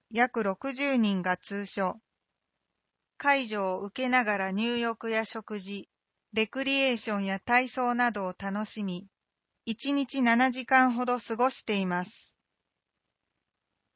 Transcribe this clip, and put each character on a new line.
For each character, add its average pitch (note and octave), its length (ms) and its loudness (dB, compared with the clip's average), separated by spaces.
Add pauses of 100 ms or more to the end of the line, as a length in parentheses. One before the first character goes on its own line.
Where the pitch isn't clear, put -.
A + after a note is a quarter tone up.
(100)
約 A#3 320 2
六 G3+ 320 -2
十 C4+ 220 0
人 G3+ 260 4
が F3+ 160 0
通 G3+ 260 -8
所。 F#3+ 340 -4 (1160)
介 C#4 280 2
助 G#3+ 120 -6
を F#3+ 240 -2
受 G3+ 220 -6
け B3+ 80 0
な B3+ 140 4
が G#3 120 0
ら F#3+ 160 -2
入 A#3 240 0
浴 A#3 320 -2
や A3 160 0
食 G#3+ 340 -8
事、 G3 300 -10 (460)
レ A3 120 2
ク C4 180 -6
リ C4+ 180 2
エ C4 100 4
ー A#3 60 0
シ A3 140 -4
ョ G3+ 40 0
ン G3 80 0
や F#3+ 160 -2
体 B3 300 2
操 B3 240 0
な A#3+ 180 2
ど G3 140 -4
を F3+ 120 -6
楽 G3 280 -4
し A3 160 -8
み、 F#3+ 240 -4 (580)
一 B3+ 300 -2
日 C4+ 260 -2
七 A#3+ 300 4
時 B3 160 -8
間 C4 260 6
ほ A#3 140 -2
ど B3 120 0
過 A3+ 180 -6
ご A#3+ 120 4
し - 160 -6
て G#3+ 120 0
い F#3+ 100 0
ま F3+ 180 -2
す。 - 320 -16 (1600)